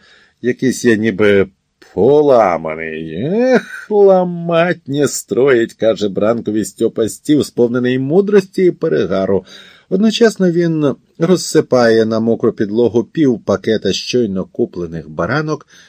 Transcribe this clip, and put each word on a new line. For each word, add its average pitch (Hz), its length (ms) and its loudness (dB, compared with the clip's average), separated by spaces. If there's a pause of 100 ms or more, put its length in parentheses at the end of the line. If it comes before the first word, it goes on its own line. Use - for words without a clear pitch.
(420)
якийсь 123 440 -2
я 117 100 4
ніби 104 520 2 (460)
поламаний». 82 1200 0
«Ех, 214 720 -2
ламать 175 1000 2
не 139 200 -2
строїть», — 117 720 0
каже 104 300 0
Бранкові 107 560 -2
Стьопа 113 440 -4
Стів, 143 360 -2
сповнений 123 540 -2
мудрості 190 680 0
і 170 60 2
перегару. 95 760 -2 (440)
Одночасно 202 640 0
він 160 440 0 (220)
розсипає 127 880 2
на 113 140 -2
мокру 113 340 0
підлогу 110 500 0
пів 131 360 0
пакета 98 540 -2
щойно 98 520 -4
куплених 82 640 -8
баранок. 131 580 -4 (220)